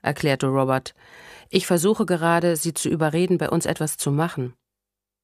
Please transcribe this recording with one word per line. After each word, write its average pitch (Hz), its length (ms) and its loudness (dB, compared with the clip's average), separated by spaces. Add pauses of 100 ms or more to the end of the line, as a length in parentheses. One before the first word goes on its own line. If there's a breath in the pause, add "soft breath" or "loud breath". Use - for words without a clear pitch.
erklärte 143 460 0
Robert. 131 480 0 (560 loud breath)
„Ich 185 160 2
versuche 185 400 2
gerade, 170 500 2
sie 160 160 -4
zu - 160 -4
überreden, 165 480 2
bei 156 140 -2
uns 160 160 -2
etwas - 320 -4
zu - 120 -2
machen.“ 135 440 -2 (680)